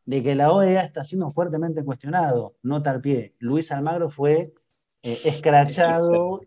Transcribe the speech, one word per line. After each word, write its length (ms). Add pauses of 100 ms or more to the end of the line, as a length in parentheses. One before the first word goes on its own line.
de 160
que 120
la 160
oea 320
está 220
siendo 260
fuertemente 540
cuestionado. 760
Nota 280
al 120
pie, 360
Luis 320
Almagro 380
fue, 460 (480)
eh, 220
escrachado, 1200